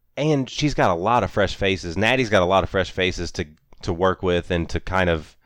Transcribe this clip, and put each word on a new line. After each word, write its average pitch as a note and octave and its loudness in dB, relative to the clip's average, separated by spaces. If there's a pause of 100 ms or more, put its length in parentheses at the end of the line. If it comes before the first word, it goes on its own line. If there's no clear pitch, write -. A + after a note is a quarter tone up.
(160)
And C#3 0
she's C#3+ -2
got B2 2
a F2+ 2
lot A2 2
of F#2 -2
fresh G2 0
faces. F2 -2
Natty's A2+ 0
got G2 6
a F2 4
lot F#2 4
of - -6
fresh F#2+ 0
faces F2+ -4
to, F2 -6 (380)
to F#2+ -4
work F2+ 0
with F2 0
and E2+ -2
to E2+ -4
kind F#2 0
of D#2 -6